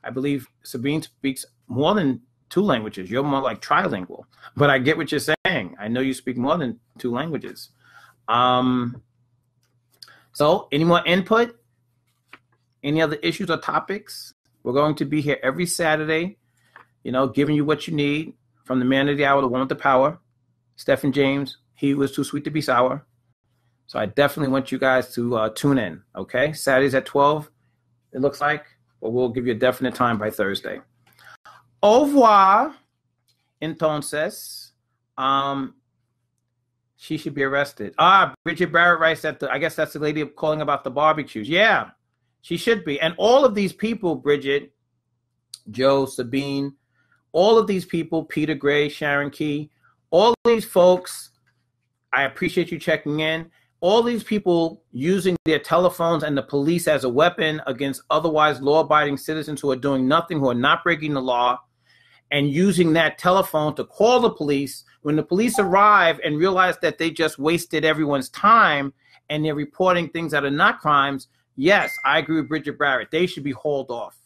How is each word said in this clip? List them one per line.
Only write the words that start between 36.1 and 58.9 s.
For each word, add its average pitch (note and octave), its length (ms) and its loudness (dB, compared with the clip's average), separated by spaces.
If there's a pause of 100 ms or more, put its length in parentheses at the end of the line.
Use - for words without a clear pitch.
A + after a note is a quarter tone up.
she - 220 -10
should D3+ 160 -10
be C#3 80 -2
arrested. C3+ 560 -4
Ah, E3+ 340 6 (100)
Bridget E3 300 -4
Barrett E3+ 280 4
writes D#3+ 200 2
that D3+ 180 -6
the, C3+ 140 -4
I C3+ 60 -2
guess D#3 180 -4
that's D#3 160 -2
the D#3 60 -10
lady D3+ 260 -2
calling D3+ 380 -2
about C#3+ 200 -2
the C3+ 80 -8
barbecues. C#3+ 560 0
Yeah, E3+ 440 2 (500)
she - 160 -6
should G3+ 300 0
be. C#3+ 120 -4
And D#3+ 200 -2
all B3 260 6
of A#3 100 4
these G3+ 200 -2
people, G3+ 420 -2
Bridget, C#3 560 -2 (1000)
Joe, C3+ 360 2
Sabine, C#3 680 -6 (580)
all G#3+ 260 6
of A3 80 2
these F#3+ 180 -2
people, D#3+ 400 -4
Peter D#3 300 -4
Gray, D3 340 0
Sharon C#3+ 400 -2
Key, D3 420 -6 (400)
all G#3+ 240 6 (120)
these A3+ 180 2
folks, F3+ 680 2 (840)
I C3+ 80 0
appreciate E3+ 500 -4
you D#3+ 60 -8
checking D3+ 420 -2
in. D#3+ 300 -4 (300)
All G#3 220 4
these A#3 220 -2
people E3+ 580 0 (100)
using F3+ 520 0
their D#3 140 2
telephones E3 640 0
and D3+ 120 -2
the C3+ 80 -2
police D#3+ 460 0
as C3+ 160 2
a B2+ 60 0
weapon D#3 560 0
against C3+ 420 -6
otherwise D3+ 540 2
law-abiding D3 560 2